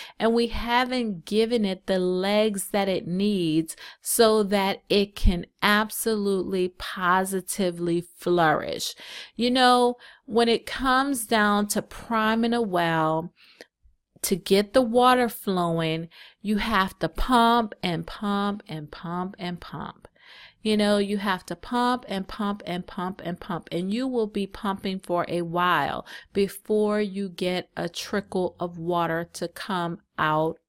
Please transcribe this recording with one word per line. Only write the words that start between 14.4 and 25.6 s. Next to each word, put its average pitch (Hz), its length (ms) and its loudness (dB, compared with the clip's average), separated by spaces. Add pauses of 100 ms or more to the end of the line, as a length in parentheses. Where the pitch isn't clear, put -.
the 262 80 6
water 247 480 4
flowing, 165 800 -2 (320)
you 208 160 0
have 202 420 0
to - 100 -2
pump 233 720 2
and 170 240 -2
pump 202 640 -4
and 151 240 -10
pump 180 480 -6
and 180 200 -6
pump. - 480 -14 (560)
You 214 140 2
know, 208 200 4
you 202 220 0
have 196 260 -2
to 175 100 -10
pump 247 520 -2
and 196 200 -6
pump 208 380 -6
and 180 220 -6
pump 185 360 -8
and 170 160 -8
pump, - 320 -8
and 185 220 -2
you 254 140 -2
will 240 180 0
be 202 220 -4
pumping 196 500 -6
for 175 300 -2
a 175 160 -2
while 170 640 0 (260)